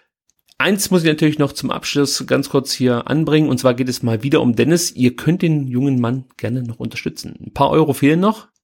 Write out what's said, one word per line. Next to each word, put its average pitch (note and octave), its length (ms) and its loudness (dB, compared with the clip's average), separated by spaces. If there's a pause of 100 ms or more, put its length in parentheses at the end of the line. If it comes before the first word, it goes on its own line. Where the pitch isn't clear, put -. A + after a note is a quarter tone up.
(580)
Eins F#3+ 340 0
muss F3+ 120 2
ich E3 60 2
natürlich D3+ 280 0
noch C#3 140 0
zum - 200 -6
Abschluss - 540 -2
ganz C3 220 0
kurz C3+ 240 -2
hier B2 380 0
anbringen, D#3 400 2
und B2+ 100 0
zwar B2+ 140 2
geht B2+ 160 -4
es B2 120 -6
mal A2+ 220 -2
wieder C#3+ 160 2
um A#2+ 160 2
Dennis. D3 400 2
Ihr B2 220 2
könnt E3 240 0
den D3+ 260 0
jungen C3 320 0
Mann B2 240 -2 (140)
gerne B2 260 -6
noch A#2 160 -10
unterstützen. - 560 -10 (100)
Ein - 80 -16
paar C#3+ 160 0
Euro D#3 220 2
fehlen D3 300 2
noch, G#3 260 -2 (160)